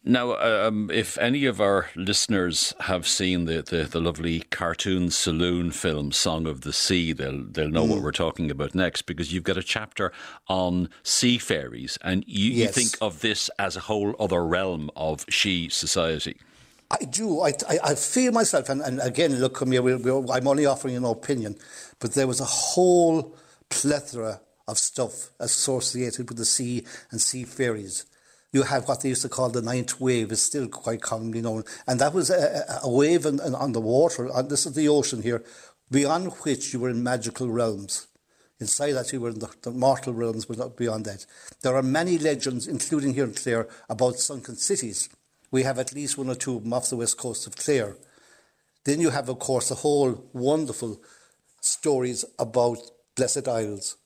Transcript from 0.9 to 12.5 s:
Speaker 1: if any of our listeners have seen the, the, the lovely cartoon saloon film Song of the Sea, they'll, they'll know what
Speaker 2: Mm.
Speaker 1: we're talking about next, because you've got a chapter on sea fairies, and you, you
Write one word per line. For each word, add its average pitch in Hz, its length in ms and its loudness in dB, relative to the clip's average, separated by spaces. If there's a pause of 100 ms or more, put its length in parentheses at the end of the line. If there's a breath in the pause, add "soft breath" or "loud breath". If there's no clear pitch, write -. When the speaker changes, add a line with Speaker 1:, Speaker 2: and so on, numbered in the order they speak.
Speaker 1:
if 104 280 0
any 135 260 2
of 107 160 2
our 98 340 4
listeners 92 840 0
have 90 260 -2
seen 90 380 2
the, 80 160 -2
the, 82 220 -2
the 82 180 -2
lovely 82 380 0 (100)
cartoon 87 640 0
saloon 87 580 0
film 76 420 -2
Song 80 360 0
of 69 140 -6
the 73 120 -6
Sea, 85 400 2
they'll, 67 300 -6
they'll 76 260 -2
know 80 140 4
what - 160 4
Speaker 2:
Mm. - 40 -4
Speaker 1:
we're 73 80 0
talking 80 380 -2
about 69 240 -4
next, 90 300 0
because 80 280 -4
you've 90 120 -2
got 92 140 0
a 92 60 -4
chapter - 480 -4 (360 loud breath)
on 90 420 2 (140 loud breath)
sea 123 340 4
fairies, 65 680 -4
and 92 240 0
you, 104 220 0
you 120 140 2